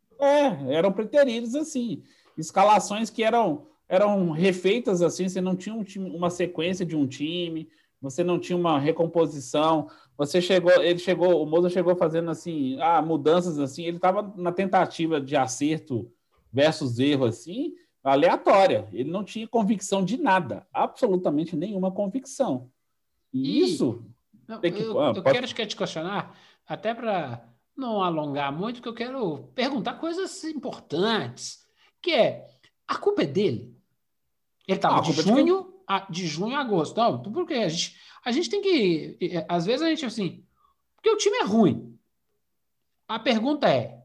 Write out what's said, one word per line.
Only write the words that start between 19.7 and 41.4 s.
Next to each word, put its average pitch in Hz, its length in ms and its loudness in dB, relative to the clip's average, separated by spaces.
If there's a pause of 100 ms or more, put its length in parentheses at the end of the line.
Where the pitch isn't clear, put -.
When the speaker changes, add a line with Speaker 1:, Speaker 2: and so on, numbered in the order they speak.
Speaker 1:
de 185 140 -2
nada, 185 560 0
absolutamente 170 840 0
nenhuma 185 360 -2
convicção. 196 760 -4 (640)
E 135 280 0
Speaker 2:
E - 40 6
Speaker 1:
isso 156 380 -2 (460)
Speaker 2:
não, 226 120 -12
Speaker 1:
tem 170 120 0
que, 196 100 -6
Speaker 2:
eu, 220 160 -2
Speaker 1:
ah, 135 160 2
Speaker 2:
eu 101 80 -6
Speaker 1:
pode 135 120 4 (200)
Speaker 2:
quero 220 140 -4
te - 80 -8
questionar, 175 580 -6 (320)
até 208 280 -6
pra 185 520 -6 (300)
não 233 260 -2
alongar 147 500 -2
muito, 208 240 -6
porque - 120 -12
eu 226 60 -10
quero 233 440 -4 (160)
perguntar 240 400 -2
coisas 339 500 -6
importantes, 202 1200 -4 (340)
que 339 120 -2
é, 185 340 2 (420)
a - 80 -2
culpa 403 260 2
é 170 40 4
dele? 139 480 -2 (920)
Ele 190 120 0
tava - 180 2
Speaker 1:
Ah, - 20 4
a - 40 2
Speaker 2:
de 151 60 -4
Speaker 1:
culpa 156 120 0
é 156 40 0
de 196 100 4
quem? 302 120 6
Speaker 2:
junho 370 280 0 (120)
a, 196 120 -2 (120)
de 180 160 -6
junho 185 300 -4
a 294 40 -2
agosto. 202 360 -2
Não, 208 200 2
então 196 160 -10
por 339 140 -4
quê? 320 80 -6
A 220 140 0
gente, 165 280 -6 (280)
a 247 80 -2
gente 320 160 0
tem 403 140 -2
que, 185 580 0
é, 170 280 -4
às 175 180 0
vezes 254 160 0
a 330 80 0
gente, 294 160 -2
assim, 196 380 -6 (520)
porque - 140 2
o 427 60 4
time 415 220 2
é 403 60 0